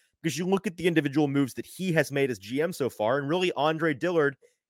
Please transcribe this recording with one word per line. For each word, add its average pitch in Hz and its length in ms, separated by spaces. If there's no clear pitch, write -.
because 156 160
you 175 80
look 190 220
at 170 100
the 175 120
individual 151 400
moves 139 260
that - 120
he 185 260
has 151 180
made 139 220
as 104 80
G 113 200
M 175 120
so 127 180
far, 113 280
and 139 100
really 180 240
Andre 156 420
Dillard 147 420